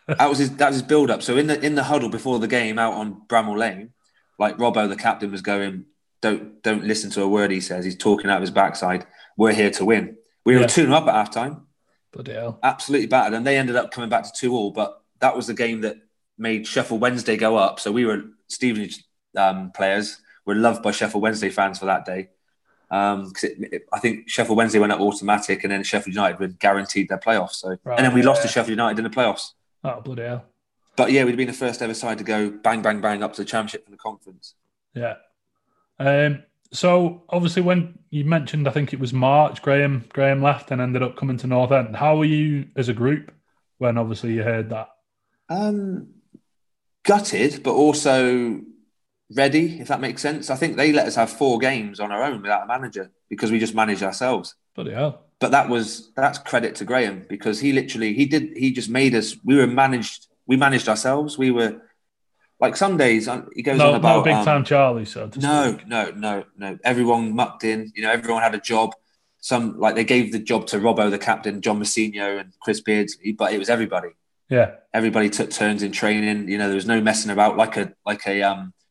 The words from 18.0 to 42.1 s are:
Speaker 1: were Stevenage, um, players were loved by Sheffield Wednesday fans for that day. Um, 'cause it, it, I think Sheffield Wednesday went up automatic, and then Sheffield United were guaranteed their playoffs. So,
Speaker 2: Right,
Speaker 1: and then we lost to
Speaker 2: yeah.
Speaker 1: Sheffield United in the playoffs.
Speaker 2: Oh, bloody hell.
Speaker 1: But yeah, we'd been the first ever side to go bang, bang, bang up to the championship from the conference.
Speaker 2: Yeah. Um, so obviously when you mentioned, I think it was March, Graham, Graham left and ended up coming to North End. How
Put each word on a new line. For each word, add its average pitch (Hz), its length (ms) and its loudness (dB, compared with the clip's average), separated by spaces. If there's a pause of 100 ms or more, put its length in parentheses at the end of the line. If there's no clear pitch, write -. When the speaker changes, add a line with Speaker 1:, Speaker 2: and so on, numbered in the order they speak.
Speaker 1:
were 104 180 -2 (240)
Stevenage, 107 560 -4 (340)
um, 95 380 0
players 101 440 -2 (240)
were 101 120 -2
loved 113 260 2
by 104 80 0
Sheffield 104 320 -2
Wednesday 107 300 -2
fans 98 260 -2
for 95 80 -10
that 95 200 -2
day. 92 240 -8 (600)
Um, 98 420 -2
'cause - 120 -8
it, - 140 -6 (140)
it, 87 220 -10
I 104 60 -6
think 110 280 -2
Sheffield 110 300 0
Wednesday 110 220 4
went 104 120 4
up 92 100 0
automatic, 101 640 -2
and 101 80 -2
then 98 120 -4
Sheffield 98 320 -4
United 92 240 0
were 95 80 -4
guaranteed 98 600 0
their 95 100 -4
playoffs. 104 360 0
So, 92 280 -8
Speaker 2:
Right, 120 160 -2
Speaker 1:
and 131 80 6
then 123 80 2
we 123 80 6
lost 135 180 4
to 113 60 0
Speaker 2:
yeah. - 60 -4
Speaker 1:
Sheffield 113 180 0
United 110 260 0
in 110 60 -4
the 110 120 -6
playoffs. 117 360 0 (320)
Speaker 2:
Oh, 120 180 -6
bloody 120 220 -12
hell. 120 220 -10 (500)
Speaker 1:
But 123 160 2
yeah, 135 120 6
we'd 120 140 2
been 127 100 0
the 120 60 -8
first 123 280 -6
ever 113 120 -6
side 110 240 -6
to 107 60 -12
go 107 260 0
bang, 110 320 -2
bang, 107 200 0
bang 104 220 -2
up 107 100 -6
to - 80 -10
the 98 40 -6
championship 107 400 -6
from 101 60 -20
the 101 60 -20
conference. 98 580 -18 (380)
Speaker 2:
Yeah. 117 220 -8 (840)
Um, 143 440 2 (280)
so 175 580 2
obviously 175 320 0
when 175 360 0 (120)
you 147 160 -2
mentioned, 151 420 0
I 131 40 0
think 147 220 -2
it 135 60 -8
was 123 140 -4
March, 139 480 4
Graham, 139 480 2
Graham 139 320 2
left 139 300 0
and 127 100 -2
ended 127 220 0
up 123 120 -4
coming 131 220 -4
to 127 100 -6
North 127 240 2
End. 117 240 2
How 156 220 2